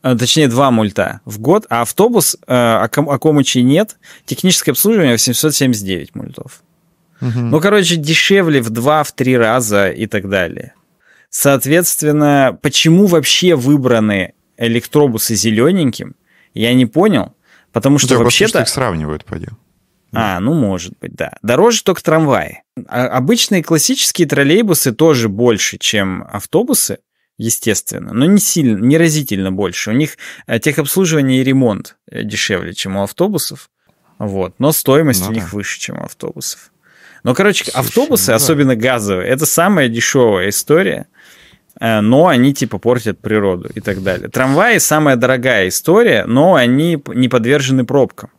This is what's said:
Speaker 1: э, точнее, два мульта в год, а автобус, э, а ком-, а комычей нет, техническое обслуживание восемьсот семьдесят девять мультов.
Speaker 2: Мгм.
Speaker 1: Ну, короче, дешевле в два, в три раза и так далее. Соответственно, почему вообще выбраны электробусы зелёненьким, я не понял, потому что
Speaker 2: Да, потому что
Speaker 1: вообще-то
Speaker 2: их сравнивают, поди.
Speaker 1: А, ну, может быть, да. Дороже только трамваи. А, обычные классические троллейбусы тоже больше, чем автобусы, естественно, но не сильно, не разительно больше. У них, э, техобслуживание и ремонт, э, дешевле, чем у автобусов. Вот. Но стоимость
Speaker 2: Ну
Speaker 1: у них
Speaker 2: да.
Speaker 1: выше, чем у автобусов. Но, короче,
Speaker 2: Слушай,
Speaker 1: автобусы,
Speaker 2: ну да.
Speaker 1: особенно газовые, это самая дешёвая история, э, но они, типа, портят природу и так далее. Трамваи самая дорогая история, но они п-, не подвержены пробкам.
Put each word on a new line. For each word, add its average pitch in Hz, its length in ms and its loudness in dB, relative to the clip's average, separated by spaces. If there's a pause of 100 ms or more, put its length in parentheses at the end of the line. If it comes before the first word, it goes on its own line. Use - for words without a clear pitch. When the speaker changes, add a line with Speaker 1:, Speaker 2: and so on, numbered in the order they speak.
Speaker 1:
э, 127 140 0
точнее, 131 300 2
два 127 240 2
мульта 104 540 -2
в 107 140 -12
год, 170 300 2
а 117 120 0
автобус, 208 540 0
э, - 20 -20 (100)
а 117 400 2
ком-, - 220 -2
а 139 100 -2
комычей 143 420 2
нет, 147 360 2 (280)
техническое - 460 -2
обслуживание 175 420 2
восемьсот 127 400 0
семьдесят 120 320 0
девять 90 300 -8
мультов. - 460 -16 (580)
Speaker 2:
Мгм. 120 320 -4
Speaker 1:
Ну, 156 100 2
короче, 185 360 2
дешевле 160 640 2
в 113 80 -6
два, 139 340 0
в - 80 -8
три 127 260 0
раза 107 520 2
и 101 180 -6
так 101 220 -6
далее. 92 440 -4 (560)
Соответственно, 143 1300 2
почему 165 460 4
вообще 170 480 2
выбраны 120 760 2 (240)
электробусы 117 760 0
зелёненьким, 117 800 0 (380)
я 113 200 0
не 127 120 4
понял, 160 480 0 (400)
потому 139 240 2
что 135 120 0
Speaker 2:
Да, 131 60 2
потому 120 140 4
что 190 140 2
Speaker 1:
вообще-то 208 180 2
Speaker 2:
их - 80 -2
сравнивают, 80 560 -4
поди. 82 220 -12 (680)
Speaker 1:
А, 104 260 -4
ну, 120 140 -2
может 95 480 -2
быть, - 140 -14
да. - 260 -8
Дороже 185 420 2
только 180 200 -2
трамваи. 143 600 0 (240)
А, 123 200 -4
обычные 170 560 0
классические 165 640 0
троллейбусы 147 680 2
тоже 131 360 2
больше, 110 500 0
чем 95 520 -4
автобусы, 196 680 -4 (380)
естественно, - 760 -6
но 120 120 0
не 196 140 4
сильно, 127 380 0
не 127 200 2
разительно 143 540 0
больше. 95 380 -6
У 110 40 -4
них, 104 240 -2 (300)
э, 113 120 -2
техобслуживание 147 840 0
и - 20 0
ремонт, 127 520 0 (160)
э, 113 120 -10
дешевле, 98 500 -6
чем 95 240 -8
у 98 60 -2
автобусов. 165 640 -4 (500)
Вот. 98 400 -6
Но 143 120 2
стоимость 143 520 2
Speaker 2:
Ну 98 60 -6
Speaker 1:
у 110 40 -6
них 113 120 -6
Speaker 2:
да. 82 120 -12
Speaker 1:
выше, - 220 -10
чем - 200 -12
у - 60 -10
автобусов. - 680 -14 (520)
Но, 123 100 0
короче, 196 320 0
Speaker 2:
Слушай, - 140 -4
Speaker 1:
автобусы, 226 520 0
Speaker 2:
ну 113 60 2
да. - 60 0
Speaker 1:
особенно 139 320 2
газовые, 104 540 -2
это 139 160 0
самая 170 440 2
дешёвая 113 600 2
история, 165 580 -2 (720)
э, 110 220 0
но 131 260 4
они, 135 260 4
типа, 107 260 -6
портят 110 400 -2
природу 101 540 -2
и 107 60 -8
так 98 240 -6
далее. 92 240 -4
Трамваи 165 520 2
самая 151 360 2
дорогая 120 540 0
история, 170 560 2
но 156 300 4
они 143 420 2
п-, - 180 -12
не 123 140 2
подвержены 131 560 0
пробкам. 131 540 -2